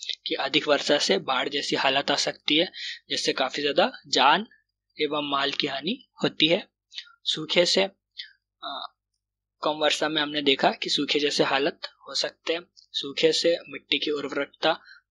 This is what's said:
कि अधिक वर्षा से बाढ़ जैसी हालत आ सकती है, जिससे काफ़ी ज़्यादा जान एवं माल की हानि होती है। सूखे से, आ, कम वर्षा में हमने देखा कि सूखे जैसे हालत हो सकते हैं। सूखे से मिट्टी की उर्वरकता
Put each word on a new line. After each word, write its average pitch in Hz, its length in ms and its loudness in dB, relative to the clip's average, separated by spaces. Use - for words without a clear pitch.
कि 160 80 -4
अधिक 143 320 0
वर्षा 147 300 4
से 190 200 2
बाढ़ 135 320 -2
जैसी 143 260 -4
हालत 135 360 2
आ 143 40 2
सकती - 420 0
है, 170 140 2
जिससे 139 240 -2
काफ़ी 135 280 -2
ज़्यादा 147 300 2
जान 139 400 4
एवं 147 320 -2
माल 139 220 0
की - 160 -2
हानि 139 420 -6
होती 151 240 2
है। 175 200 0
सूखे 160 420 0
से, 190 180 2
आ, - 300 -12
कम 156 80 0
वर्षा 151 380 0
में 156 120 0
हमने 147 200 -4
देखा 139 300 4
कि - 180 -6
सूखे 147 300 0
जैसे 147 240 2
हालत 143 440 0
हो 139 60 -12
सकते - 400 -4
हैं। 175 120 -6
सूखे 147 420 0
से 170 240 2
मिट्टी 139 300 -2
की 151 120 -4
उर्वरकता 143 680 -2